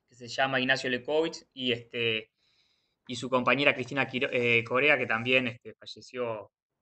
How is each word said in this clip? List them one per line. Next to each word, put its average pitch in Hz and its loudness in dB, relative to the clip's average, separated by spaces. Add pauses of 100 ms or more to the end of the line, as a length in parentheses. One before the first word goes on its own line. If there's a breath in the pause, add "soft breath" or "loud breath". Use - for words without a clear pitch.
que - -20
se 120 -16
llama 131 2
Ignacio 131 2
Lekovich, 151 -2
y, 127 -2
este, 117 -4 (760)
y 123 -8
su 123 -8
compañera 127 2
Cristina 131 -2
Quiro-, 131 -4
eh, 120 2
Corea, 131 2
que 123 -2
también, 120 0
este, 113 -12
falleció 110 -10 (280)